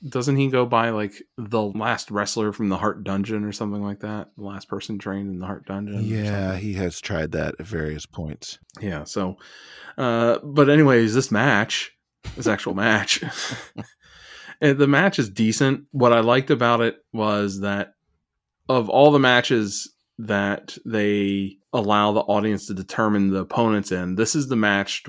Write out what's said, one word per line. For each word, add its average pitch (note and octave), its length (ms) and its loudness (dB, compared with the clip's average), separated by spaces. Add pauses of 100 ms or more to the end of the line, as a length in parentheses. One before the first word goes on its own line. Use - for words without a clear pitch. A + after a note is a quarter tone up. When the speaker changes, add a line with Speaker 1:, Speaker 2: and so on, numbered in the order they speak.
Speaker 1:
doesn't C3 300 -2
he C#3 120 2
go B2+ 160 2
by, A#2 260 2
like, G#2+ 300 -6 (160)
the A2 260 -2
last G#2+ 480 -4
wrestler G#2 400 -2
from G2+ 180 -2
the F#2 80 0
Heart G2+ 260 -4
Dungeon G#2 400 -4
or G#2 80 -6
something G#2 320 -6
like G2+ 180 -8
that? G#2+ 360 -10
The G#2 60 -14
last G2 240 -14
person G2+ 320 -8
trained G2 300 -8
in F2+ 100 -8
the F2+ 60 -10
Heart F#2+ 200 -10
Dungeon G2+ 320 -8
or A2 40 -4
Speaker 2:
Yeah, G#2 500 -4
Speaker 1:
something? F#2+ 120 -6
Speaker 2:
he G#2 100 -6
has F#2 280 -4
tried D#2+ 300 -4
that D2+ 280 -4
at E2 60 -12
various D2+ 400 -6
points. - 540 -12 (220)
Speaker 1:
Yeah, E2 240 -6
so, F#2+ 320 -6 (600)
uh, A#2 460 2
but C#3+ 260 4
anyways, C3 460 6
this C3+ 160 0
match, A2 600 0 (440)
this A#2 120 -4
actual G2 280 -2
match, G#2 480 0 (520)
<laughs> - 400 -18
Speaker 2:
<laughs> - 460 -14
Speaker 1:
eh, C#3+ 120 4
the C#3 140 4
match D#3 320 4
is A2+ 100 0
decent. A2+ 640 0
What A#2+ 220 4
I A#2 60 6
liked B2 320 2
about A#2+ 300 2
it A2+ 160 0 (160)
was G#2 480 -2
that G2+ 320 -4 (760)
of B2 200 2
all D3 220 8
the C#3+ 80 6
matches A#2+ 720 2 (260)
that G2+ 680 -4
they G2+ 720 -2 (160)
allow G#2 400 2
the A2 80 0
audience G#2 460 0
to G#2+ 60 -8
determine G2 580 0
the F#2+ 80 0
opponents G#2 520 0
in, F2+ 240 -4
this A2 200 0
is C#3 120 -2
the C3 80 -2
match G2+ 540 0